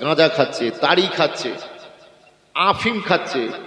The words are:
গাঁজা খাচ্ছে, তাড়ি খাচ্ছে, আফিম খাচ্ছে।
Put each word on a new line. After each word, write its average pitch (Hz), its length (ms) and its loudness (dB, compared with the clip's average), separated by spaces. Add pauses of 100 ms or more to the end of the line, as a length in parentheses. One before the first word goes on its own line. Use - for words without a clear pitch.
গাঁজা 156 280 4
খাচ্ছে, 120 420 0 (100)
তাড়ি 180 360 4
খাচ্ছে, 143 360 -2 (1000)
আফিম 196 460 0
খাচ্ছে। 170 480 -2 (180)